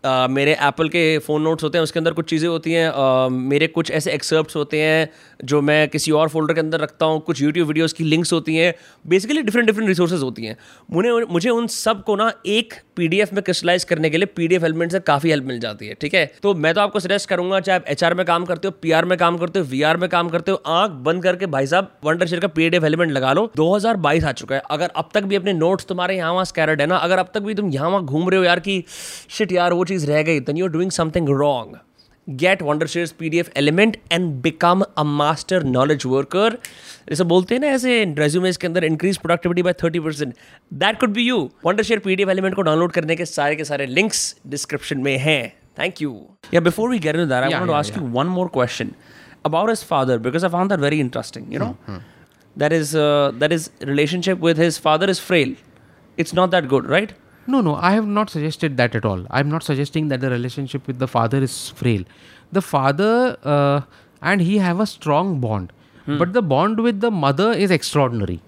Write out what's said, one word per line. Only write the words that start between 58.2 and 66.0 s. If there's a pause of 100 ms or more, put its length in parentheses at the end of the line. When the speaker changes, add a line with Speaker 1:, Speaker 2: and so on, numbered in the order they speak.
Speaker 2:
suggested
that
at
all।
I'm
not
suggesting
that
the
relationship
with
the
father
is (280)
frail। (500)
The (100)
father, (100)
uh, (460)
and
he
have
a
strong
bond,
Speaker 1:
Hmm।